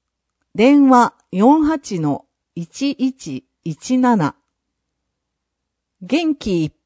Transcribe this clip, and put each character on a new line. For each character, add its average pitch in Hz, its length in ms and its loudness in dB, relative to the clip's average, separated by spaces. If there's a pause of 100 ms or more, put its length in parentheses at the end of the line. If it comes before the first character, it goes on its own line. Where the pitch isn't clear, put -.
(540)
電 269 360 4
話 247 240 4 (180)
四 269 340 2
八 294 340 -6
の 147 260 -4 (280)
一 254 380 -8
一 254 540 -8 (180)
一 202 340 -4
七。 240 380 0 (1700)
元 302 340 -4
気 175 280 -4
い 151 40 -6
っ - 40 -10 (140)